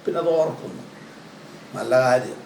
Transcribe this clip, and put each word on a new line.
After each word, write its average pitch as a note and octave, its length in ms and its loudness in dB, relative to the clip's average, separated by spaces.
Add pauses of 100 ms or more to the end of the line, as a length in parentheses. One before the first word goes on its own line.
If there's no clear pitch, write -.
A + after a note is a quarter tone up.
പിന്നെ E3+ 200 -2
അത് E3+ 60 2 (100)
ഓർക്കുന്നു, C#3+ 440 -2 (920)
നല്ല A2+ 160 0 (120)
കാര്യം. B2+ 400 2